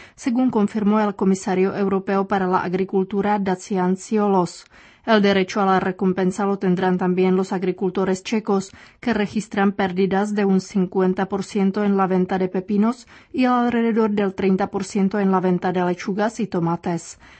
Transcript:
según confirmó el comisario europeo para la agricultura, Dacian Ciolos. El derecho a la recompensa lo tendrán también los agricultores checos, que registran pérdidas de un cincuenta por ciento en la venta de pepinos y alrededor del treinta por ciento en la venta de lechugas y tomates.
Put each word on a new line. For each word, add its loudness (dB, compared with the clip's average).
según 0
confirmó 2
el 0
comisario 0
europeo 0
para 0
la 2
agricultura, 0
Dacian -2
Ciolos. 0
El 4
derecho 2
a 0
la 4
recompensa 0
lo -2
tendrán 2
también 2
los 0
agricultores -2
checos, -2
que -2
registran -2
pérdidas -2
de 0
un 2
cincuenta 0
por -4
ciento -2
en 2
la 2
venta 0
de 0
pepinos -2
y 0
alrededor 2
del 0
treinta 2
por -4
ciento 0
en 2
la 2
venta 0
de 0
lechugas -2
y -4
tomates. -4